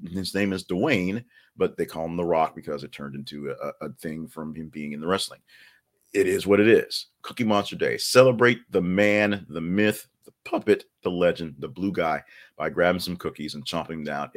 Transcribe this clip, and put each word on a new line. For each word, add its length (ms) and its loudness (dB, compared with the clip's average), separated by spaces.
his 240 -8
name 200 0
is 100 -4
Dwayne, 600 -2
but 180 0
they 100 -4
call 200 -8
him 100 -6
The 80 -2
Rock 320 0
because 280 -10
it 100 -16
turned 220 -12
into 360 -10
a, 340 -10
a 80 -10
thing 340 -10
from 280 -12
him 140 -12
being 240 -10
in 80 -10
the 60 -8
wrestling. 340 -2
It 140 4
is 200 0
what 140 6
it 80 4
is. 380 4
Cookie 200 -6
Monster 320 0
Day. 220 0
Celebrate 640 6
the 100 2
man, 680 2
the 100 -8
myth, 480 0
the 80 -20
puppet, 400 0
the 80 -2
legend, 480 0
the 80 -8
blue 240 -4
guy 320 -2
by 140 -4
grabbing 320 2
some 160 -6
cookies 380 -10
and 100 -14
chomping 220 -6
them 180 -10
down 320 -8